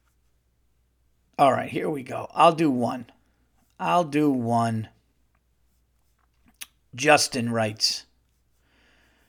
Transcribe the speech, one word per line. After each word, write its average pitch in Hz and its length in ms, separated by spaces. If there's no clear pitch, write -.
all 139 140
right, 120 180
here 175 200
we 139 140
go. 117 300
I'll 160 220
do 151 160
one. 123 360
I'll 175 280
do 147 260
one. 117 560
Justin 131 560
writes, 110 540